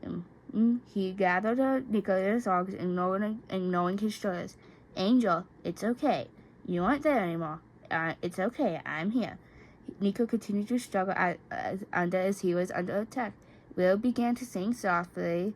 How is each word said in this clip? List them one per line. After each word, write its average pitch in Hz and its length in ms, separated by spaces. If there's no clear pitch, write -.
Um, 175 200
mm, 233 240
he 190 180
gathered, 196 480
uh, 269 280
Nico 208 300
in 190 160
his 240 140
arms, 185 260
ignoring, 185 760
ignoring 180 480
his 214 180
struggles. 175 400
Angel, 196 500
it's 170 200
okay. 233 440
You 175 180
aren't 190 200
there 202 160
anymore. 165 420
Uh, 165 320
it's 175 180
okay. 190 460
I'm 156 260
here. 202 260
Nico 202 260
continued 208 420
to 247 120
struggle 190 380
as, 180 200
as, - 300
under, 180 260
as 196 240
he 180 120
was 180 180
under 180 280
attack. 220 340
Will 185 220
began 240 380
to 247 100
sing 202 280
softly. 175 840